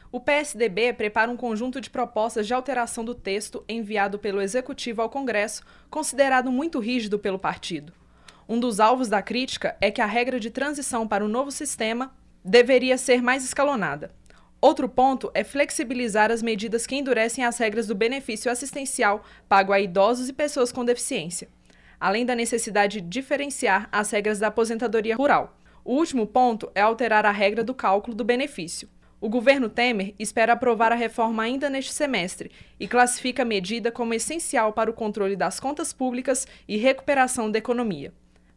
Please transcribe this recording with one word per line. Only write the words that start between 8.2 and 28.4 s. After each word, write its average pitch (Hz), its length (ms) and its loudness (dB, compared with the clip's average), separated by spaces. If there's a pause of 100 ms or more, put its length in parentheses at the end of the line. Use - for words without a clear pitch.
Um 233 120 -2
dos 240 220 0
alvos 247 280 4
da 196 140 0
crítica 240 580 -4
é 208 120 2
que 226 80 -4
a 220 60 2
regra 240 340 0
de 220 100 -6
transição 262 560 -4
para 208 180 0
o 214 40 -2
novo 262 240 -2
sistema 247 600 -4 (320)
deveria 254 540 6
ser 247 240 4
mais 254 220 2
escalonada. 214 640 -2 (500)
Outro 285 280 4
ponto 262 440 2
é 208 120 0
flexibilizar 240 880 0
as 226 100 -2
medidas 226 420 -2
que 262 120 -4
endurecem 247 480 0
as 240 120 0
regras 220 300 -2
do 220 80 -2
benefício 233 560 -2
assistencial 247 720 -2 (260)
pago 196 240 6
a 196 60 6
idosos 202 500 2
e 277 40 -8
pessoas 277 400 0
com 254 120 -6
deficiência, 240 640 -2 (520)
além 214 260 2
da 247 80 0
necessidade 214 680 0
de 170 80 -10
diferenciar 254 840 -2
as 208 180 0
regras 208 300 0
da 214 80 2
aposentadoria 226 680 0
rural. 226 420 2 (280)
O 233 100 -2
último 269 320 0
ponto 240 480 2
é 196 60 2
alterar 220 440 4
a 208 60 4
regra 208 320 2
do 226 100 -2
cálculo 208 440 0
do 226 80 -4
benefício. 240 640 -2 (320)